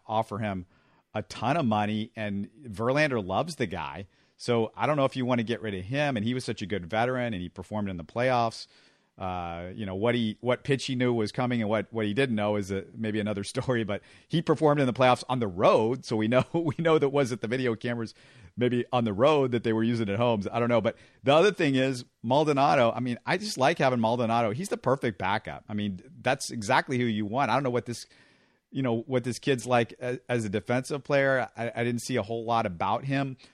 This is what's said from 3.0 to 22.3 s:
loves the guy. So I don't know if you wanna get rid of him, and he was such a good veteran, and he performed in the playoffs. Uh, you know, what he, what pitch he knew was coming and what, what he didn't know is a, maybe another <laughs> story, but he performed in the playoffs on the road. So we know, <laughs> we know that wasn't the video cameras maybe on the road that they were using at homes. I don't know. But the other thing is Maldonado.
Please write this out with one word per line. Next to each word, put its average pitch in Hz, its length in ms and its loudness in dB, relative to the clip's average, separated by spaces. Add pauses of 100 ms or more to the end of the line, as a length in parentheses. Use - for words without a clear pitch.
loves 127 300 -2
the 123 100 -2
guy. 80 400 -8 (300)
So 117 400 0
I 107 100 0
don't 147 100 0
know 139 80 2
if 135 120 -2
you 131 100 -2
wanna 123 180 2
get 110 180 -4
rid 107 120 -4
of 92 100 -6
him, 139 320 -2
and 104 80 -2
he 120 100 -2
was 127 100 -4
such 113 180 -6
a 104 40 -4
good 90 200 -4
veteran, 120 480 -2
and 90 80 -6
he 87 60 -8
performed 104 400 -6
in 92 100 -6
the 82 60 -10
playoffs. 120 600 -2 (500)
Uh, 87 600 -8
you 110 100 -8
know, 95 80 -6
what 117 220 2
he, 110 240 -2
what 123 240 -2
pitch 135 220 -2
he 131 100 -4
knew 123 160 2
was 110 180 0
coming 123 300 -2
and 104 100 -2
what, 107 220 0
what 110 120 -2
he 104 80 0
didn't 127 220 0
know 104 220 0
is 98 160 -4
a, 95 100 -2 (140)
maybe 110 240 -2
another 101 240 -2
<laughs> - 0 -
story, 123 400 -2
but 98 180 -4 (240)
he 160 160 0
performed 147 380 4
in 135 80 4
the 120 40 2
playoffs 127 360 4
on 127 100 -2
the 117 80 0
road. 120 580 2
So 117 120 -2
we 110 100 2
know, 127 220 4
<laughs> - 40 -8
we 170 280 0
know 160 180 4
that 143 120 2
wasn't 131 300 0
the 117 60 -6
video 120 300 0
cameras 120 360 -6 (440)
maybe 120 360 2
on 123 120 2
the 110 80 2
road 131 400 4
that 117 120 0
they 113 80 2
were 110 100 2
using 113 260 0
at 98 80 0
homes. 113 340 2
I 117 100 0
don't 120 80 2
know. 120 120 4
But 110 160 0 (280)
the 135 100 6
other 185 180 6
thing 151 220 2
is 131 300 0 (180)
Maldonado. 139 720 4